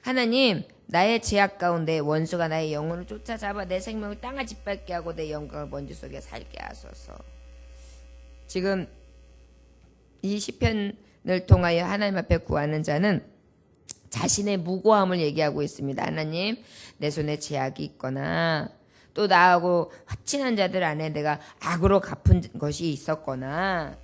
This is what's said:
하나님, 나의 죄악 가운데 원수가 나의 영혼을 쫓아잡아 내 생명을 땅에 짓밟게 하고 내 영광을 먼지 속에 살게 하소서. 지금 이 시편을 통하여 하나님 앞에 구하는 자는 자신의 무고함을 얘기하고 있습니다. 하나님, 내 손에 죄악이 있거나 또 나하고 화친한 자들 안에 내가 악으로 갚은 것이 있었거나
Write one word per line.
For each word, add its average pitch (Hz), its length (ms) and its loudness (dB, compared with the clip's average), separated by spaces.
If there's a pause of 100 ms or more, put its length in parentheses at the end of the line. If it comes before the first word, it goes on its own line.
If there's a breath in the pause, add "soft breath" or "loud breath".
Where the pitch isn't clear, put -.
하나님, 247 600 2 (240)
나의 208 340 2
죄악 202 380 2
가운데 165 400 0
원수가 160 480 0
나의 160 260 -2
영혼을 165 340 -6
쫓아잡아 208 580 -8
내 185 160 -2
생명을 208 400 -8
땅에 262 260 -8
짓밟게 202 460 -8
하고 170 240 -6
내 156 160 -6
영광을 147 340 -8
먼지 143 280 -10
속에 135 260 -14
살게 - 400 -16
하소서. - 520 -16 (1300 loud breath)
지금 190 400 -2 (1400)
이 202 160 -2
시편을 202 1080 -2
통하여 175 360 6
하나님 196 340 0
앞에 170 180 0
구하는 151 480 -2
자는 170 440 0 (840)
자신의 202 480 0
무고함을 185 640 4
얘기하고 151 420 0
있습니다. 139 420 -4
하나님, 160 520 -2 (420 loud breath)
내 151 120 0
손에 147 280 -2
죄악이 135 460 -4
있거나 151 840 -2 (460 soft breath)
또 208 120 0
나하고 175 680 6 (120 loud breath)
화친한 262 520 -2
자들 185 280 2
안에 156 260 -2
내가 151 300 -2 (200 loud breath)
악으로 180 400 4
갚은 - 420 4 (160)
것이 151 320 -2
있었거나 151 1120 -4